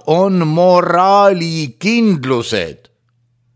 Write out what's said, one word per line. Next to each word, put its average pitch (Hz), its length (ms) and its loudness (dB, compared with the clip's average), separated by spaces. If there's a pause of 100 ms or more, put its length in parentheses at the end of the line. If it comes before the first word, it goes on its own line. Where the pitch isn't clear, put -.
on 175 420 0
moraalikindlused, 170 2500 0 (680)